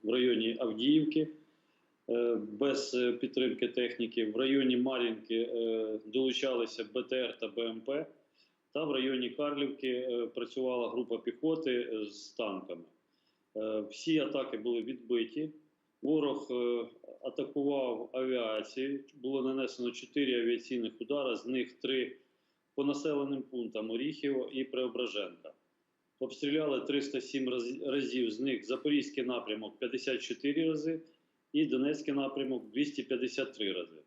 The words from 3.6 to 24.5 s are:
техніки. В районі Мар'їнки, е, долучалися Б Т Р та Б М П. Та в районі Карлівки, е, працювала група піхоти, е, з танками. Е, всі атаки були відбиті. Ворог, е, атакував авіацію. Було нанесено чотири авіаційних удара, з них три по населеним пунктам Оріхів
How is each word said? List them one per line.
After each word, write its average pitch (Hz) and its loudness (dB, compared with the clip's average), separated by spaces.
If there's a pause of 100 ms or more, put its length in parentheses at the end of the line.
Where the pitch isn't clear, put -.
техніки. 113 0
В 107 -2
районі 131 4
Мар'їнки, 120 0
е, 113 0
долучалися 123 0 (100)
Б 123 0
Т 127 -2
Р 120 0
та 113 -4
Б 104 -6
М 113 -2
П. 143 -2 (680)
Та 151 0
в 151 0
районі 131 2
Карлівки, 143 -2
е, 123 0
працювала 123 -2
група 117 -2
піхоти, 131 0
е, 107 -2
з - -12
танками. 92 -4 (760)
Е, 110 0
всі 156 0
атаки 135 -2
були 117 0
відбиті. 120 -2 (520)
Ворог, 143 2
е, 120 2 (360)
атакував 135 0
авіацію. 131 0 (100)
Було 135 -2
нанесено 127 0
чотири 127 0
авіаційних 117 0
удара, 131 0
з 104 -8
них 123 -2
три 131 -2 (600)
по 139 0
населеним 143 0
пунктам 113 -4
Оріхів 135 0